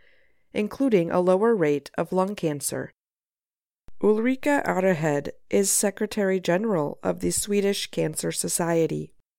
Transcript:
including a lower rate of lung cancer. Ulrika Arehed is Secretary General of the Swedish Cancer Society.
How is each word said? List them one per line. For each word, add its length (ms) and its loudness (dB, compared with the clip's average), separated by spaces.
including 600 0
a 100 2
lower 340 4
rate 400 0
of 160 -4
lung 220 0
cancer. 580 -6
Ulrika 640 2
Arehed 640 0
is 180 2
Secretary 720 0
General 640 0
of 160 -2
the 100 -2
Swedish 600 -2
Cancer 400 -2
Society. 800 -2